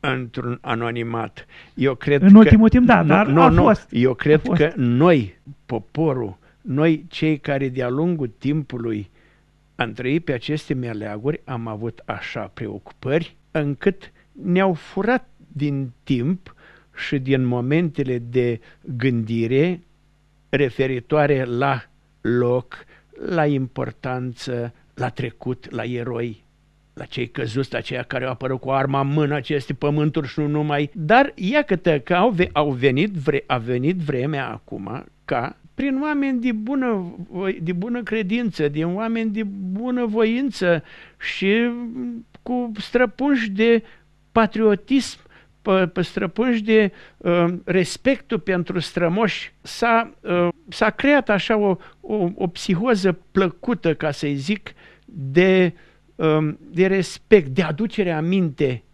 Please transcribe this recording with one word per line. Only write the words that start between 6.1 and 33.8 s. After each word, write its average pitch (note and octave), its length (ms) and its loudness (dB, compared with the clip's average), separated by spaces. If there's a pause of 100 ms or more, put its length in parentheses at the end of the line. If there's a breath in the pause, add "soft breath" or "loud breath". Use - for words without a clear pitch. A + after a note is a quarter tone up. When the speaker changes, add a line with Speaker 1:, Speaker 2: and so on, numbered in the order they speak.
Speaker 1:
noi D#3 480 0
cei D#3 300 -2
care C#3 300 -2
de-a B2+ 200 -4
lungul D3 500 -2
timpului A#2+ 720 -4 (680)
am A#2 160 -4
trăit C3 320 -4
pe D3 80 -4
aceste D3 420 -6
meleaguri, A2 720 -6
am A#2 220 -8
avut A2 380 -10
așa G#2+ 500 -10
preocupări, A#2+ 840 -6 (140)
încât D3+ 600 -2 (300)
ne-au F#3+ 300 2
furat G3 560 -4 (240)
din C#3 380 -4 (120)
timp C#3 520 -2 (520 soft breath)
și D3 120 -4
din C3 260 0
momentele B2+ 720 -2 (120)
de A#2+ 300 0 (360 soft breath)
gândire A#2+ 840 0 (680)
referitoare C3+ 960 0
la B2 380 -2 (380)
loc, B2 640 -2 (440)
la E3 180 0
importanță, B2+ 1300 -6 (220)
la B2+ 140 -6
trecut, B2 600 -10
la A#2 140 -8
eroi, A#2+ 600 -8 (500)
la - 100 -16
cei A#2+ 240 -8
căzuți, B2 440 -4
la A#2 80 -4
cei B2 260 -8
care B2+ 180 -6
au C3 60 -4
apărut C3 300 -6
cu C3 100 -8
arma C3+ 300 0
în C#3 60 0
mână D3 280 0
aceste D3 400 -4
pământuri D3 540 -2
și - 120 -6
nu D3+ 60 0
numai. D3 480 -2
Dar A3+ 400 2
iată G3 680 0
că F3 140 -2
au G3 160 2
ve-, F3+ 220 0
au D3 180 0
venit C3+ 420 0
vre-, C#3+ 340 -2
a C3 120 -2
venit B2+ 380 -2